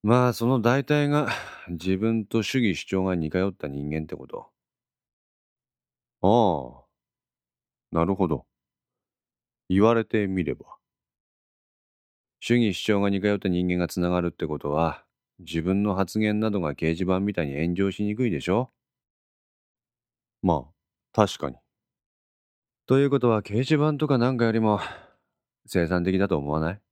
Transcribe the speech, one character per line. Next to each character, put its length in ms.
ま 240
あ、 40
そ 140
の 140
大 240
体 240
が 200
自 300
分 260
と 180
主 180
義 180
主 60
張 200
が 120
似 140
通 200
っ 20
た 160
人 220
間 140
っ 20
て 100
こ 100
と。 240
あ 600
あ、 20
な 140
る 100
ほ 140
ど。 180
言 140
わ 120
れ 100
て 240
み 160
れ 100
ば。 100
主 200
義 200
主 60
張 160
が 80
似 140
通 60
っ 100
た 100
人 180
間 120
が 100
つ 120
な 100
が 100
る 80
っ 20
て 160
こ 120
と 120
は、 320
自 240
分 200
の 120
発 240
言 220
な 100
ど 100
が 140
掲 200
示 100
板 160
み 120
た 100
い 40
に 140
炎 140
上 160
し 140
に 100
く 120
い 40
で 120
し 80
ょ？ 200
ま 260
あ、 40
確 260
か 100
に。 80
と 120
い 80
う 40
こ 80
と 120
は、 120
掲 220
示 120
板 180
と 120
か 120
な 120
ん 60
か 80
よ 80
り 80
も 180
生 220
産 160
的 140
だ 100
と 80
思 160
わ 80
な 120
い？ 80